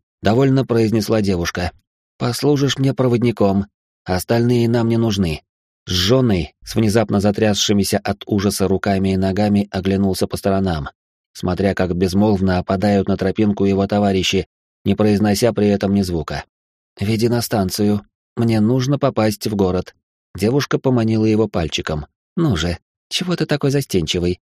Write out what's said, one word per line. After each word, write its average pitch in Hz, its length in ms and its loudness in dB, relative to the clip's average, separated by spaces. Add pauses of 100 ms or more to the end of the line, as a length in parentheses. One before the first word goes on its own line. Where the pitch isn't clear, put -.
(220)
довольно 135 440 2
произнесла 113 560 0
девушка. 90 520 -2 (440)
"Послужишь 135 600 0
мне 135 160 0
проводником, 110 720 2 (400)
остальные 117 640 0
нам 117 180 0
не 117 80 2
нужны". 98 460 0 (440)
Жженый, 95 800 0
с - 120 -10
внезапно 110 440 0
затрясшимися 101 800 0
от 98 280 -6
ужаса 98 440 0
руками 95 440 0
и 95 40 0
ногами, 101 520 0
оглянулся 95 580 0
по - 100 -8
сторонам, 95 520 -2 (440)
смотря 92 400 -2
как 90 200 -2
безмолвно 95 680 2
опадают 98 480 0
на 95 100 0
тропинку 98 480 0
его 98 220 2
товарищи, 98 600 0 (380)
не 98 100 2
произнося 107 560 2
при 104 160 0
этом 98 260 0
ни 101 100 2
звука. 80 420 -6 (540)
"Веди 110 280 0
на 117 140 0
станцию. 104 600 0 (340)
Мне 113 260 2
нужно 127 360 2
попасть 110 500 0
в 107 80 -4
город". 92 400 0 (400)
Девушка 127 440 0
поманила 113 460 0
его 110 220 2
пальчиком. 78 580 -4 (300)
"Ну 156 200 0
же, 82 220 -2 (320)
чего 175 260 -4
ты 160 100 -2
такой 147 260 -2
застенчивый? 90 720 -2